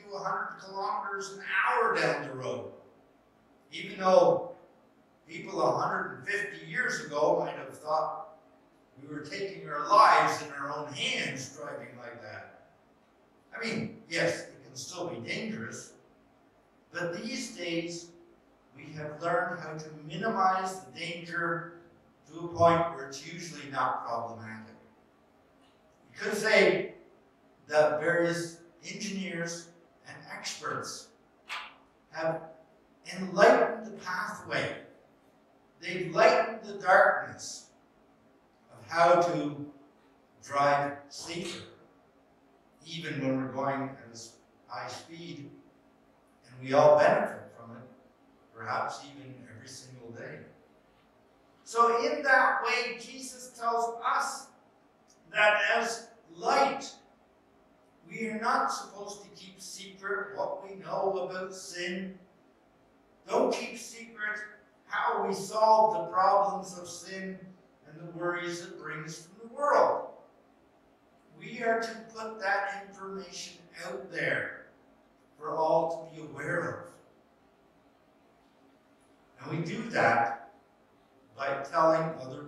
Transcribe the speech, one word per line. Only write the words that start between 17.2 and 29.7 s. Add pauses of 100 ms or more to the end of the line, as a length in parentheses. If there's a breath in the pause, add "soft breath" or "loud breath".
these
days (640)
we
have
learned
how
to (220)
minimize
the
danger (460)
to
a
point
where
it's
usually
not
problematic. (1400)
You
could
say (720)
that
various (220)
engineers (380)